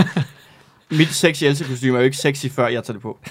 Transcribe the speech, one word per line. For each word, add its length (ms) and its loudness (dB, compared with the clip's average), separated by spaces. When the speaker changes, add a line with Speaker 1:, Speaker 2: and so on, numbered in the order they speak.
Speaker 1:
<laughs> 600 -10
Speaker 2:
Mit 100 4
sexy 360 0
Elsa-kostume 520 0
er 40 2
jo 40 4
ikke 120 2
sexy, 300 -2
før 200 -2
jeg 180 -4
tager 100 -10
det 80 -16
på. 160 -12